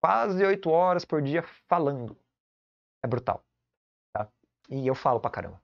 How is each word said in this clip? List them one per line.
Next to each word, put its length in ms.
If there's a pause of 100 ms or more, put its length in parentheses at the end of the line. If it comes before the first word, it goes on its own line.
Quase 420
oito 240
horas 340
por 160
dia 220 (260)
falando. 480 (880)
É 40
brutal, 360 (720)
tá? 160 (380)
E 160
eu 80
falo 260
pra 120
caramba. 320